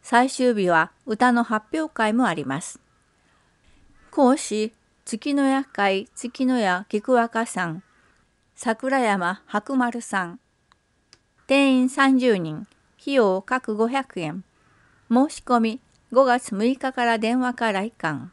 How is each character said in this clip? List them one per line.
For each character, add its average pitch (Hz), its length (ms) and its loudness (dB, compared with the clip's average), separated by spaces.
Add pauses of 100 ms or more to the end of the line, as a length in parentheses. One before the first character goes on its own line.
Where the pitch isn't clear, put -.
最 254 280 2
終 254 240 0
日 185 160 0
は 165 220 2 (140)
歌 247 260 2
の 240 120 2
発 214 300 -4
表 311 200 -4
会 220 200 0
も 247 120 2
あ 175 80 0
り 151 120 -6
ま 139 160 -6
す。 - 180 -16 (1300)
講 262 260 4
師、 214 360 -4 (320)
月 285 280 -4
の 277 140 2
夜 269 180 0
会、 196 500 -2
月 254 300 -6
の 254 140 2
夜 185 300 0
菊 214 240 -2
若 233 320 0
さ 185 220 -6
ん、 165 160 -8 (720)
桜 262 440 -2
山 202 460 -2
白 233 300 -4
丸 240 260 -2
さ 190 240 -4
ん。 170 140 -14 (1080)
定 269 220 4
員 254 200 4
三 269 300 4
十 240 180 2
人、 160 300 -8 (340)
費 277 140 -4
用 190 260 4
各 247 340 -6
五 220 120 0
百 262 320 -6
円。 170 240 -8 (680)
申 262 180 4
し - 140 -14
込 247 160 2
み、 226 200 -2 (320)
五 254 140 4
月 247 260 0
六 202 120 -2
日 262 300 -2
か 247 120 -2
ら 226 120 2
電 226 220 -2
話 247 160 -2
か 226 160 -2
来 190 200 -4
館。 151 420 -8